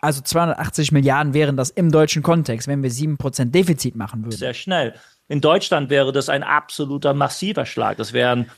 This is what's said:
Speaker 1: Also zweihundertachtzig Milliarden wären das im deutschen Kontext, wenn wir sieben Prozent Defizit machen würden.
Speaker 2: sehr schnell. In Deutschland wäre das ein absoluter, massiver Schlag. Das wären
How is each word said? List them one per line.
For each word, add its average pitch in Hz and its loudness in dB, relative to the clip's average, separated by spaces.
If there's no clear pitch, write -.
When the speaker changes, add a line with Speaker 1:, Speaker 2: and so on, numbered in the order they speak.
Speaker 1:
Also 143 0
zweihundertachtzig 160 0
Milliarden 139 4
wären 143 2
das 131 -2
im 170 2
deutschen 156 4
Kontext, 147 0
wenn 139 -2
wir 131 -2
sieben 143 -2
Prozent 127 -2
Defizit 165 2
machen 110 -8
würden. 113 -6
Speaker 2:
sehr 123 -6
schnell. 156 -2
In 147 -2
Deutschland 151 2
wäre 139 4
das 135 -2
ein 139 -2
absoluter, 143 -2
massiver 143 -2
Schlag. 107 -4
Das 110 -8
wären 123 0